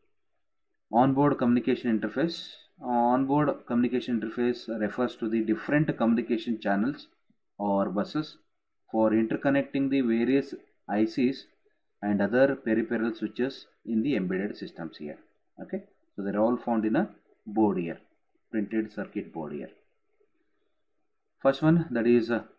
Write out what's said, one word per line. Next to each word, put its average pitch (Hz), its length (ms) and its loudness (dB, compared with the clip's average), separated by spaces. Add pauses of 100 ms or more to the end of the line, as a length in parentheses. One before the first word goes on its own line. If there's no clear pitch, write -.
(920)
onboard 135 460 4
communication 120 600 2
interface. 127 520 -4 (300)
Onboard 131 840 0
communication 120 540 0
interface 120 480 -2 (120)
refers 113 360 -2
to 113 120 -4
the 113 120 0
different 135 580 0
communication 113 600 0
channels 104 480 -2 (500)
or 196 300 0
buses 180 480 -4 (560)
for 110 180 4
interconnecting 139 800 0
the 139 100 2
various 123 540 2 (340)
I 107 180 2
Cs 135 400 -2 (560)
and 101 200 0
other 127 320 4
peripheral 113 580 0
switches 120 540 -6 (180)
in 113 200 -2
the 98 100 0
embedded 95 420 -2
systems 85 420 -12
here. 73 200 -12 (420)
Okay, 185 220 -8 (320)
so 98 80 -10
they're 98 160 -4
all 117 180 2
found 117 280 -2
in 110 100 0
a 190 140 2 (360)
board 104 340 2
here, 82 200 -6 (540)
printed 107 400 -4
circuit 92 400 -8
board 78 220 -8
here. 71 160 -12 (1700)
First 135 200 2
one, 165 280 4
that 117 160 0
is, 117 240 4
uh, 110 120 -2 (160)